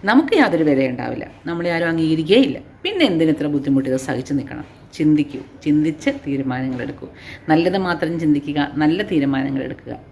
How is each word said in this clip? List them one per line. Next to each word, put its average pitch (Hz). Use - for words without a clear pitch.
നമുക്ക് 269
യാതൊരു 170
വിലയുണ്ടാവില്ല, 127
നമ്മളെ 170
ആരും 165
അംഗീകരിക്കുകയില്ല. 160
പിന്നെ 359
എന്തിന് 165
ഇത്ര 151
ബുദ്ധിമുട്ട് 135
ഇത് 131
സഹിച്ചു 127
നിൽക്കണം? 123
ചിന്തിക്കൂ, 151
ചിന്തിച്ച് 151
തീരുമാനങ്ങളെടുക്കൂ. 131
നല്ലത് 170
മാത്രം 170
ചിന്തിക്കുക, 147
നല്ല 151
തീരുമാനങ്ങളെടുക്കുക. 135